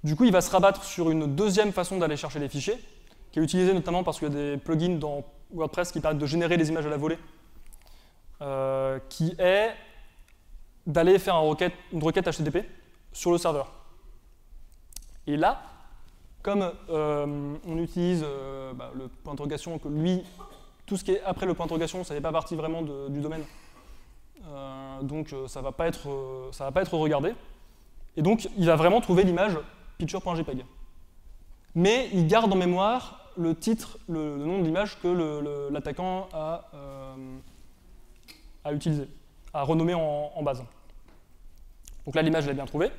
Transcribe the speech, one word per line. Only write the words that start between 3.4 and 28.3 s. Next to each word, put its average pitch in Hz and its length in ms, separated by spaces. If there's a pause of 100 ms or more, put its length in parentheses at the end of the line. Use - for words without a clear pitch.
utilisée 180 320
notamment 180 300
parce 160 160
qu'il 156 80
y 143 40
a 143 200
des 143 60
plugins 165 420
dans 143 260 (300)
WordPress 170 360
qui 156 100
permettent 151 200
de 151 60
générer 170 280
des 165 140
images 160 160
à 151 40
la 151 80
volée, 160 200 (1200)
euh, 135 580 (100)
qui 165 300
est 202 340 (1120)
d'aller 170 320
faire 185 180
un 165 40
requête, 156 340 (180)
une 160 120
requête 170 240
H 160 100
T 156 60
T 151 80
P 180 180 (420)
sur - 200
le 170 80
serveur. 156 320 (1500)
Et 147 100
là, 190 280 (800)
comme, 196 280 (180)
euh, 147 680 (100)
on 165 140
utilise, 175 440
euh, 135 500
bah, 123 200
le 131 140
point - 260
d'interrogation, 147 460
que - 80
lui, 170 360 (640)
tout 202 100
ce - 60
qui 190 80
est 196 120
après 190 220
le 180 80
point 170 140
d'interrogation, 165 360
ça 151 120
n'est 143 60
pas 160 100
partie 160 240
vraiment 160 260
de, 139 280
du 143 120
domaine. 156 240 (1000)
Euh, 135 560
donc, 151 280
euh, 135 160
ça 135 140
va 135 100
pas 165 160
être, 170 220
euh, 131 420
ça - 120
va 135 80
pas 180 100
être 175 160
regardé. 156 380 (840)
Et 156 60
donc, 220 340